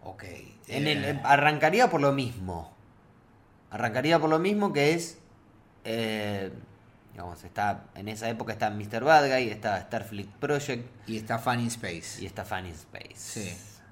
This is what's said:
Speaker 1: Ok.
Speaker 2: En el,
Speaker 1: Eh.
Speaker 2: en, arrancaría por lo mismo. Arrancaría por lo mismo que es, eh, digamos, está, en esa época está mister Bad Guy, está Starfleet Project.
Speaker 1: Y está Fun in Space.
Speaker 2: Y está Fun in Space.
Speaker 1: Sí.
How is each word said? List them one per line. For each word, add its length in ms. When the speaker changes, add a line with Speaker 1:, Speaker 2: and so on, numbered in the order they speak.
Speaker 1:
Ok. 200
Speaker 2:
En 200
el, 160
Speaker 1:
Eh. 80
Speaker 2:
en, 140
arrancaría 640
por 120
lo 120
mismo. 600
Arrancaría 480
por 100
lo 100
mismo 320
que 220
es, 240
eh, 680
digamos, 320
está, 420
en 120
esa 220
época 240
está 160
mister 340
Bad 240
Guy, 220
está 320
Starfleet 480
Project. 480
Speaker 1:
Y 80
está 220
Fun 200
in 80
Space. 540
Speaker 2:
Y 40
está 200
Fun 220
in 60
Space. 420
Speaker 1:
Sí. 420